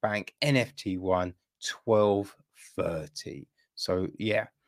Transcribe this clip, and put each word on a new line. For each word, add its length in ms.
Bank, 400
N 160
F 180
T 220
one, 380
twelve 720
thirty. 680
So, 340
yeah, 280